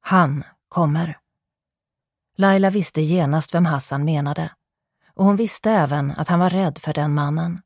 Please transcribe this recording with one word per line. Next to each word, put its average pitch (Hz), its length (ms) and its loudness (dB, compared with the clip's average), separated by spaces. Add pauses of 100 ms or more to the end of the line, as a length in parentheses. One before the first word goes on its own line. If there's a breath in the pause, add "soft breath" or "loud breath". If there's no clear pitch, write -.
"Han 147 440 0 (240)
kommer." 160 500 -2 (1160)
Laila 190 340 4
visste 190 300 -2
genast 156 540 0
vem 175 120 4
Hassan 143 380 -4
menade, 151 460 -2 (640)
och 190 100 0
hon 196 120 4
visste 220 340 -2
även 143 400 0
att 147 180 -6
han 175 120 2
var 185 100 4
rädd 180 280 -2
för 151 160 -6
den 147 200 0
mannen. 160 520 -2